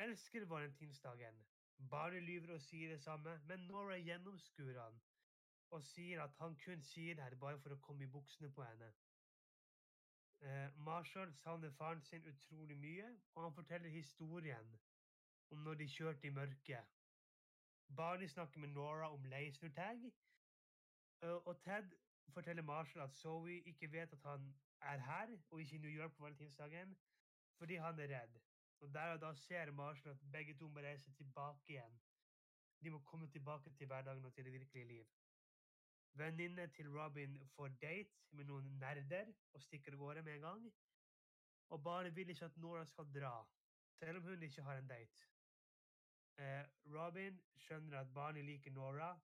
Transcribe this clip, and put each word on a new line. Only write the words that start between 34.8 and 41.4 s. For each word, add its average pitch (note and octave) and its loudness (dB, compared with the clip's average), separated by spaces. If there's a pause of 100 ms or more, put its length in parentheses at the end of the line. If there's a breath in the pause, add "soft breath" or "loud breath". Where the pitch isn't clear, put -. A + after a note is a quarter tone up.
liv. A2+ -8 (1080)
Venninne E3+ 4
til D3+ -6
Robin C#3+ 0 (120)
får C#3 -2
date D3+ 0 (200)
med C#3+ -4
noen C#3 0 (120)
nerder C#3+ 2 (220)
og C#3+ -12
stikker C#3+ -6
av C#3 -4
gårde D3 0
med D3+ -2
en D3 -2
gang. F#3+ -2 (1080)